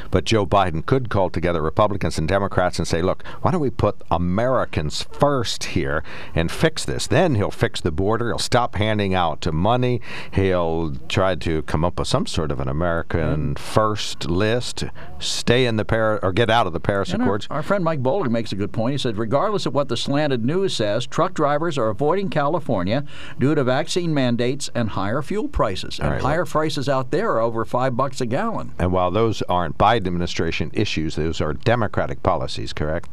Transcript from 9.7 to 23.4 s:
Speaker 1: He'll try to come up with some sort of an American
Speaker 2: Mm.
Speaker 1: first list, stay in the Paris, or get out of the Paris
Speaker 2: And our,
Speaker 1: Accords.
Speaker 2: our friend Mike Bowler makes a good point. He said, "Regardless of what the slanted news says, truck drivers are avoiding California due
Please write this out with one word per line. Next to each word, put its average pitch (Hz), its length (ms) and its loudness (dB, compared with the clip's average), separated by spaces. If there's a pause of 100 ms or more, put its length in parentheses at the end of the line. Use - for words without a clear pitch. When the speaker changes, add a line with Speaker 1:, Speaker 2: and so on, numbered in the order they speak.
Speaker 1:
He'll 85 600 2 (120)
try 95 280 2
to 80 280 0
come 80 220 0
up - 140 -2
with - 80 -2
some 151 180 0
sort 78 260 -2
of 69 80 -4
an 67 80 -2
American 82 540 0
Speaker 2:
Mm. 76 380 0
Speaker 1:
first - 680 -2
list, 107 540 0 (360)
stay - 460 2
in 113 100 0
the 104 160 0
Paris, 110 320 2
or 95 80 2
get 113 180 4
out 113 180 4
of 85 40 -2
the 82 80 -4
Paris 101 320 0
Speaker 2:
And 208 100 -2
our, 254 60 2
Speaker 1:
Accords. 196 240 0
Speaker 2:
our 151 100 -2
friend 196 220 0
Mike 160 180 0
Bowler 139 280 0
makes 113 240 -2
a - 20 -4
good 98 160 -2
point. 117 220 0
He 143 40 -2
said, 120 200 -2
"Regardless 139 480 0
of 143 100 -2
what 143 140 0
the 117 80 -2
slanted 139 480 0
news 180 280 0
says, 110 320 -2
truck 180 280 0
drivers 147 440 0
are 110 120 0
avoiding 160 400 0
California 143 760 0 (340)
due 135 180 2